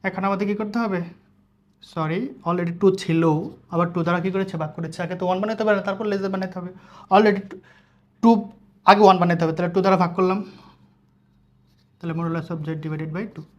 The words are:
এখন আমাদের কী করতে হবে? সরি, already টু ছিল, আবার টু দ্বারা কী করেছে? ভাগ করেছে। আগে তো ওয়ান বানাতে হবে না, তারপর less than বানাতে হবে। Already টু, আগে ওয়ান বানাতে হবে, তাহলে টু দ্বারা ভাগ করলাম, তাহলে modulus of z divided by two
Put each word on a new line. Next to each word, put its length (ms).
এখন 200
আমাদের 220
কী 120
করতে 220
হবে? 160
সরি, 280
already 340
টু 60
ছিল, 200
আবার 200
টু 120
দ্বারা 200
কী 100
করেছে? 280
ভাগ 140
করেছে। 280
আগে 140
তো 80
ওয়ান 140
বানাতে 220
হবে 140
না, 100
তারপর 240
less 120
than 120
বানাতে 240
হবে। 120
Already 260
টু, 60
আগে 140
ওয়ান 160
বানাতে 220
হবে, 120
তাহলে 200
টু 80
দ্বারা 200
ভাগ 140
করলাম, 220
তাহলে 220
modulus 340
of 120
z 40
divided 300
by 80
two 100